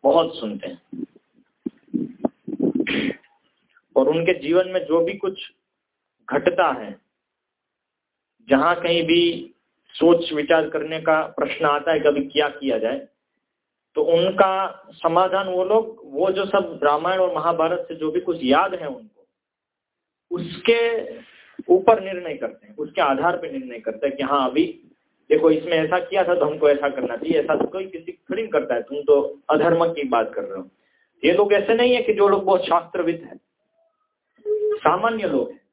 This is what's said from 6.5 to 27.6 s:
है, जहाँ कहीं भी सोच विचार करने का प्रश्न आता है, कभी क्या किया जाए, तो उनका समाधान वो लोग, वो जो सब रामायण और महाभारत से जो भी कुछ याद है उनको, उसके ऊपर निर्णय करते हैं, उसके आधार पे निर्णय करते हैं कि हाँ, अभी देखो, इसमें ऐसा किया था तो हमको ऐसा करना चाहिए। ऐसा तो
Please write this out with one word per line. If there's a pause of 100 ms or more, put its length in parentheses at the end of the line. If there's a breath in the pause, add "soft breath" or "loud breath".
है, (1500)
जहाँ
कहीं
भी (380)
सोच
विचार
करने
का
प्रश्न
आता
है,
कभी
क्या
किया
जाए, (840)
तो
उनका
समाधान
वो
लोग,
वो
जो
सब
रामायण
और
महाभारत
से
जो
भी
कुछ
याद
है
उनको, (1040)
उसके (560 loud breath)
ऊपर
निर्णय
करते
हैं,
उसके
आधार
पे
निर्णय
करते
हैं
कि
हाँ,
अभी (500)
देखो,
इसमें
ऐसा
किया
था
तो
हमको
ऐसा
करना
चाहिए।
ऐसा
तो